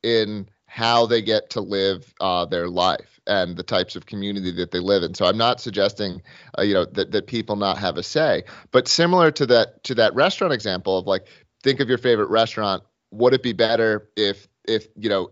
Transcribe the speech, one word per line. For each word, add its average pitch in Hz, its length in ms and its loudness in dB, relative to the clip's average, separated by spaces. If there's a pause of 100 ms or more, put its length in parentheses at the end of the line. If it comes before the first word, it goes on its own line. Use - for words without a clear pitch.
in 107 480 0 (160)
how 117 400 2
they 113 160 2
get 107 300 -2
to 107 100 -6
live, 98 580 -2
uh, 90 260 -2
their 87 220 -4
life 90 600 -2
and 92 280 0
the 92 60 -6
types 90 340 -2
of - 120 -16
community 101 460 -6
that 87 180 -6
they 90 80 -4
live 95 240 2
in. 85 100 -4
So 92 120 0
I'm 92 120 2
not 120 240 0
suggesting, 101 640 -4 (340)
uh, - 60 0
you 101 100 2
know, 90 120 2
that, 95 260 -4
that 98 160 -2
people 113 280 -4
not 101 220 0
have 90 200 -4
a 90 60 -6
say. 143 420 0 (260)
But 127 160 2
similar 170 440 4
to 147 140 -2
that, 117 380 2
to 131 100 -6
that 110 220 2
restaurant 170 360 0
example 98 460 -2
of, 90 80 -4
like, 95 220 -2 (340)
think 131 200 2
of 127 60 -4
your 120 120 0
favorite 117 300 2
restaurant. 107 520 0 (300)
Would 123 240 4
it 127 80 0
be 120 100 -2
better 113 640 0
if, 101 320 -2 (200)
if, 110 280 -2
you 107 140 -4
know, 95 220 -2